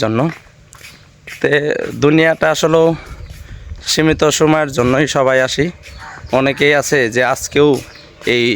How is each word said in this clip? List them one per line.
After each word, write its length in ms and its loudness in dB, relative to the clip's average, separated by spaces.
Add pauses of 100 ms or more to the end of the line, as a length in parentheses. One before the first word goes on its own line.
জন্য। 180 0 (1080)
তে 240 -4 (520)
দুনিয়াটা 520 2
আসলেও 320 2 (1040)
সীমিত 300 2 (180)
সময়ের 380 2
জন্যই 280 2 (100)
সবাই 320 2
আসি। 180 -2 (720)
অনেকেই 420 2
আছে 180 0 (160)
যে 60 2 (120)
আজকেও 360 2 (640)
এই 120 0 (100)